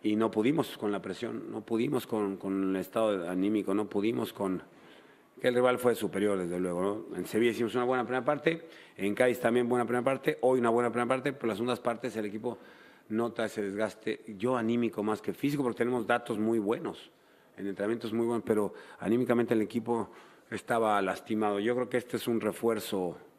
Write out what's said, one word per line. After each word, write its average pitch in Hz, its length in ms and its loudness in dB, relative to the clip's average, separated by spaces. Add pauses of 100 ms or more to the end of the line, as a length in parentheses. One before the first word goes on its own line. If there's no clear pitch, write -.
y 107 120 2
no 110 160 2
pudimos 131 460 0
con 104 160 -2
la 98 80 -4
presión, 113 500 -8
no 113 80 -8
pudimos 117 480 -2
con, 101 300 -2
con 98 320 0
el 95 80 2
estado 95 520 0
anímico, 98 440 0
no 104 160 0
pudimos 110 420 -2
con, 92 300 -4 (800)
que 127 80 4
el 120 60 0
rival 123 220 4
fue 120 180 4
superior, 98 420 0
desde 90 220 -2
luego, 90 220 0
¿no? 101 360 -4
En 90 80 -4
Sevilla 117 260 2
hicimos 110 240 -2
una 123 80 0
buena 127 220 0
primera 120 180 -2
parte, 151 440 0 (280)
en 101 180 -2
Cádiz 123 280 4
también 120 260 4
buena 120 180 2
primera 120 200 0
parte, 135 360 0
hoy 127 180 6
una 117 100 4
buena 120 200 4
primera 117 180 0
parte, 131 260 0
pero 127 140 -4
las 104 100 0
segundas 120 220 0
partes 117 360 -4
el 110 100 -2
equipo 107 320 -6 (520)
nota 113 360 0
ese 104 180 -4
desgaste, 101 580 -2 (160)
yo 123 180 2
anímico 117 480 0
más 107 180 0
que - 120 -4
físico, 143 300 0
porque 120 160 0
tenemos 120 280 0
datos 120 320 0
muy 113 200 2
buenos, 98 520 -4 (460)
en 98 100 -6
entrenamientos 104 460 -4
muy 117 120 2
buenos, 117 200 0
pero 107 280 2 (260)
anímicamente 117 540 2
el 110 80 4
equipo 113 500 -2 (380)
estaba 110 520 2
lastimado. 101 580 0
Yo 113 160 0
creo 123 140 -2
que 127 80 0
este 120 200 -4
es - 100 -4
un 113 120 2
refuerzo 101 800 -2 (220)